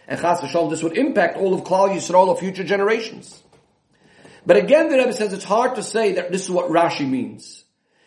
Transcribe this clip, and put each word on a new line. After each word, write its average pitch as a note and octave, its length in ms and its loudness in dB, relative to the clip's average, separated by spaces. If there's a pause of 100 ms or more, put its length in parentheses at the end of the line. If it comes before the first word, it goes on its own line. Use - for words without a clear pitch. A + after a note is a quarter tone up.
and C3+ 100 -6
chas E3+ 220 0
v'sholom D#3+ 300 -2
this D#3 120 -6
would E3 140 -4
impact A3+ 400 0
all F#3 160 0
of F3+ 120 -4
Klal F#3+ 260 2
Yisrael F3+ 380 2
or E3+ 100 0
future F#3 260 -8
generations. G3+ 760 -4 (1040)
But F3+ 100 6
again, C#4 320 4
the D4 80 2
Rebbe A#3+ 160 2
says G#3 220 -4
it's F3+ 100 -10
hard A#3+ 300 0
to G#3 80 -6
say G#3 300 0
that F3 200 -6
this F#3 120 -4
is - 60 -8
what F3 200 -2
Rashi D#3+ 360 2
means. A#2+ 580 -8 (420)